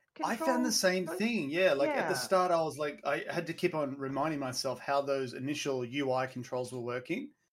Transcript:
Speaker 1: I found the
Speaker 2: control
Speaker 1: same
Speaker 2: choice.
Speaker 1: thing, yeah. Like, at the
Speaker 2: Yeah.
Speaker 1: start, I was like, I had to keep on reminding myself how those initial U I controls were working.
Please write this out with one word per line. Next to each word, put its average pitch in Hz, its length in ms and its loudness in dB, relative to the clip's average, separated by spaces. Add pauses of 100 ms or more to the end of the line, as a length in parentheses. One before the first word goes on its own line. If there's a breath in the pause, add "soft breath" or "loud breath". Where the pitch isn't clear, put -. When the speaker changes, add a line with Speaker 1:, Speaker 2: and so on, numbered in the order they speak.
(240 soft breath)
Speaker 1:
I 220 140 0
found 247 280 2
the 233 60 2
Speaker 2:
control - 0 -
Speaker 1:
same 185 340 2
Speaker 2:
choice. 175 120 -6
Speaker 1:
thing, 202 320 0
yeah. 170 240 4
Like, 269 240 2
at 190 100 2
the 143 80 2
Speaker 2:
Yeah. - 0 -
Speaker 1:
start, 180 360 4
I 165 100 4
was 147 160 -2
like, 147 280 -4
I 147 240 0
had 165 180 -2
to 165 60 -2
keep 165 220 0
on 139 220 -2
reminding 139 420 -2
myself 127 400 -4
how 139 220 2
those 135 320 0
initial 135 500 -2
U 131 300 -2
I 131 140 0
controls 127 440 -6
were 127 80 -6
working. 127 520 -6 (220)